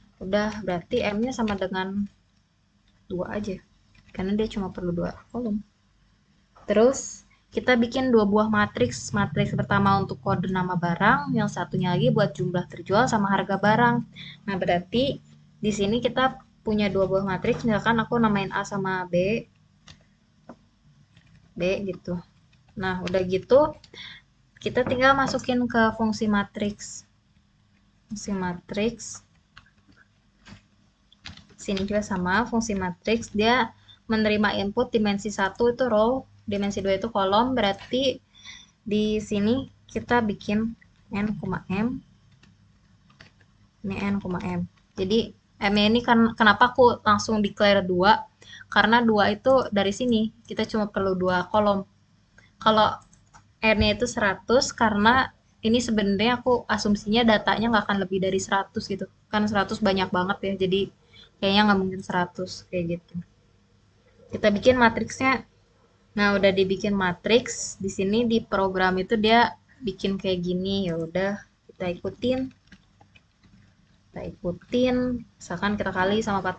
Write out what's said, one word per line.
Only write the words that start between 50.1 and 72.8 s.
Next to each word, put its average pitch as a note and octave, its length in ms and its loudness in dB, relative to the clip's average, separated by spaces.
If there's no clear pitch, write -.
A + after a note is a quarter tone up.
kita G#3+ 160 -4
cuma G#3+ 240 -2
perlu G3 240 -2
dua F3+ 400 -2
kolom. G3+ 320 2
Kalau G#3+ 400 2
N-nya G#3+ 320 4
itu A3 160 -2
seratus, A3+ 640 0
karena A3 640 2
ini A#3+ 240 0
sebenarnya G#3+ 560 0
aku A#3+ 240 0
asumsinya G#3+ 640 0
datanya G#3+ 480 2
nggak G3+ 80 0
akan G3 140 0
lebih F#3+ 160 -2
dari F#3+ 160 0
seratus G3 480 -4
gitu. F#3+ 160 -8
Kan G#3+ 160 0
seratus G#3 400 -2
banyak F#3+ 240 2
banget F#3 320 -2
ya, G3 120 -4
jadi F#3+ 160 2
kayaknya G3+ 320 2
nggak G3 100 2
mungkin F#3+ 200 -4
seratus F3+ 720 -6
kayak E3+ 260 -4
gitu. - 160 -20
Kita G#3+ 160 0
bikin B3 240 4
matriksnya. A#3+ 720 0
Nah, G3+ 220 2
udah G3 160 4
dibikin G3 420 0
matriks, F#3+ 840 -2
di F#3+ 80 -6
sini G3+ 400 0
di A3+ 160 0
program F#3 560 0
itu F#3 160 -2
dia A3 400 4
bikin G3 380 -4
kayak F#3 240 -2
gini, F#3 480 -2
ya E3 80 -4
udah F#3 400 -4
kita - 220 -10
ikutin. B3+ 560 -4